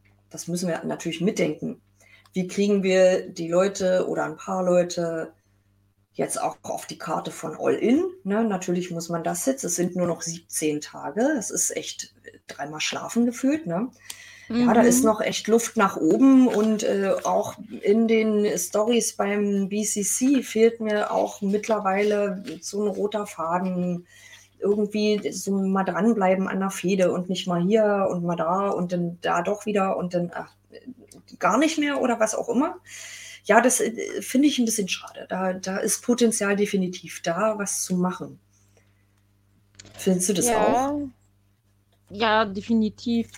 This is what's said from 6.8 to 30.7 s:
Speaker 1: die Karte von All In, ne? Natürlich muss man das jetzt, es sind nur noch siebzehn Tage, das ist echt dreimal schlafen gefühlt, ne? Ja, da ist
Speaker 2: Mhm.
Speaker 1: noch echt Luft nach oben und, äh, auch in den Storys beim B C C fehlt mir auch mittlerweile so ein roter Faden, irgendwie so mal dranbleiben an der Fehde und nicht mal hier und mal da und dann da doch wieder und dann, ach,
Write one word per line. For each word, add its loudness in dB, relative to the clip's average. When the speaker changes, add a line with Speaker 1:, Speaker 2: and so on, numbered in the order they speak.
Speaker 1:
die -12
Karte -6
von -10
All 0
In, 2
ne? 0
Natürlich -2
muss -8
man -4
das -4
jetzt, -2
es -4
sind -2
nur 0
noch -4
siebzehn -6
Tage, -8
das -6
ist -2
echt -10
dreimal -10
schlafen -2
gefühlt, 0
ne? -2
Ja, 4
da 8
ist 6
Speaker 2:
Mhm. 4
Speaker 1:
noch 4
echt -2
Luft 2
nach 2
oben 6
und, 2
äh, 2
auch 0
in 4
den 2
Storys 0
beim 0
B -2
C -2
C 2
fehlt 2
mir -2
auch -2
mittlerweile 0
so -6
ein 0
roter -4
Faden, -4
irgendwie 0
so -4
mal 2
dranbleiben 2
an -4
der -2
Fehde 0
und -4
nicht -4
mal 0
hier 2
und -4
mal 0
da 0
und -2
dann -4
da -2
doch -4
wieder 0
und -4
dann, 0
ach, -12